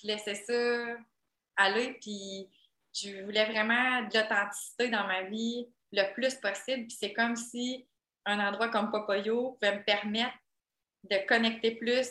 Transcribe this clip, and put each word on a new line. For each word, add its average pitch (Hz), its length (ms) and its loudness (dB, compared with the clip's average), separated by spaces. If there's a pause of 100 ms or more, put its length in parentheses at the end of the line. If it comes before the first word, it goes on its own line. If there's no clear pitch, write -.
laisser 208 320 -4
ça 240 500 0 (720)
aller, 208 420 2
puis 196 480 -10 (480)
je 196 280 -8
voulais 214 220 2
vraiment 240 580 2
de 214 140 0
l'authenticité 214 720 0
dans 208 160 2
ma 185 180 0
vie 226 440 -4 (240)
le 196 220 2
plus 254 220 0
possible. 226 520 -4
Puis - 120 -14
c'est 202 140 -4
comme 233 220 2
si 247 500 -6 (400)
un 202 140 0
endroit 208 300 0
comme 220 220 0
Popoyo 214 680 0
pouvait 202 180 2
me 202 60 -10
permettre 214 500 0 (760)
de 202 60 2 (120)
connecter 226 480 2
plus 247 360 0